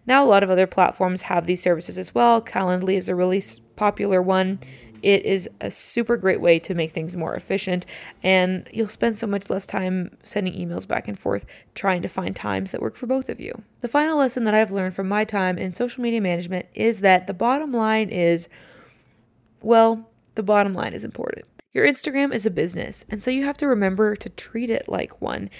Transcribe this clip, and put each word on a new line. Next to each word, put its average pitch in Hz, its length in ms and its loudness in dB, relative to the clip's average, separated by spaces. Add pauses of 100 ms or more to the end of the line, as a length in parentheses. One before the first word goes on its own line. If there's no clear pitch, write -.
now 269 180 4
a 269 40 4
lot 202 160 6
of 190 80 0
other 185 160 6
platforms 185 560 0
have 175 240 -2
these 180 140 -2
services 175 360 0
as 185 160 -10
well. 240 280 6
Calendly 190 540 0
is 180 140 -2
a 185 60 -2
really 185 240 2
s-, - 200 -8 (160)
popular 208 460 2
one. 185 380 0 (420)
It - 240 4
is 190 240 -2 (120)
a 196 100 -6
super - 460 -2
great 190 240 2
way 170 180 6
to 175 140 -6
make 165 180 -4
things 175 260 -8
more 165 180 -4
efficient, 185 500 -4 (380)
and 185 480 2
you'll 220 160 -2
spend 226 300 -2
so 220 100 -6
much 202 220 -4
less 202 160 -4
time 185 580 -4
sending 185 300 -4
emails 175 340 -8
back - 200 -2
and 202 100 -8
forth - 280 -4 (300)
trying 185 260 -2
to 190 60 -6
find 190 280 -6
times 190 360 -4
that - 100 -6
work - 140 -6
for 233 120 -10
both 262 220 -2
of - 100 -10
you. - 240 -12 (180)
The 240 60 -6
final 302 300 2
lesson 254 280 0
that 214 80 2
I've 214 180 4
learned 185 240 -2
from 190 120 -4
my 208 180 0
time 185 320 -2
in 185 160 -6
social 247 280 -4
media 233 200 0
management 180 520 -2
is 214 280 0
that 185 260 6
the 202 60 -4
bottom 262 380 0
line 220 380 0
is, 170 400 2 (1120)
well, 226 480 4 (260)
the 214 80 -2
bottom 202 300 4
line - 200 -6
is 214 120 -10
important. - 400 -8 (280)
Your 254 140 4
Instagram 277 460 0
is 214 120 -4
a 208 60 2
business, 175 560 -6
and 208 140 -10
so - 80 -2
you 269 140 0
have 285 140 -4
to 294 100 -2
remember 208 480 2
to - 140 -12
treat 233 420 -6
it - 160 -2
like - 340 -6
one. - 280 -6 (100)